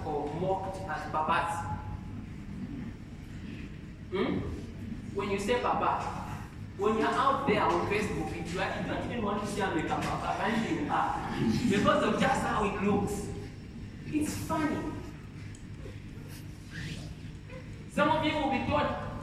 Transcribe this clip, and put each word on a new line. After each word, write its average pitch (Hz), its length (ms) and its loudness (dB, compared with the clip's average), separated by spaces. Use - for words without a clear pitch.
or 147 360 -2
mocked 190 380 0
as 156 240 -4
babas? 170 520 2
Hmm? 208 260 0
When 196 160 -2
you 196 80 2
say 247 240 2
baba, - 420 2
when 220 220 4
you're - 100 6
out - 380 4
there 208 160 6
on - 260 4
Facebook, 160 420 0
you, 190 80 -2
are, 190 80 0
you 180 80 -2
don't - 220 -2
even 233 140 0
want 208 200 0
to - 60 -2
say 202 120 0
I'm 180 160 2
a - 40 4
baba, 160 720 2
you 156 220 2
are, - 240 4
because 269 320 6
of 214 180 4
just 214 220 4
how 190 220 2
it 190 180 0
looks. - 400 2
It's 302 220 2
funny. 311 420 0
Some 294 180 4
of 311 160 4
you 302 80 2
will 277 160 0
be 240 80 2
told, 285 180 4